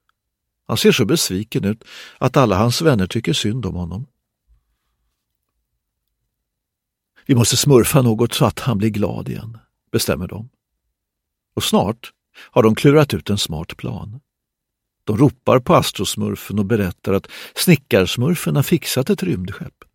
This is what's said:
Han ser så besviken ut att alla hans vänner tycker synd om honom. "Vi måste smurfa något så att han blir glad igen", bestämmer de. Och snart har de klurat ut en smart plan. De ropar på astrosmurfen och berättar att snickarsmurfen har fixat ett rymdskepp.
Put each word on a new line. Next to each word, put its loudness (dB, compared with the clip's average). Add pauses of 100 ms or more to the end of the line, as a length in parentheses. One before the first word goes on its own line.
(680)
Han -4
ser 4
så 2
besviken -2
ut -4 (340)
att 0
alla 4
hans 2
vänner 2
tycker -4
synd -4
om -6
honom. -8 (3250)
"Vi 2
måste 2
smurfa 4
något 0
så 0
att -2
han -2
blir -2
glad -4
igen", -12 (340)
bestämmer -2
de. -14 (1080)
Och -4
snart -2 (380)
har 4
de 4
klurat 4
ut -6
en 0
smart -8
plan. -12 (840)
De -4
ropar 2
på 2
astrosmurfen -2
och 0
berättar -2
att -2 (280)
snickarsmurfen 0
har 2
fixat -2
ett 0
rymdskepp. -8 (120)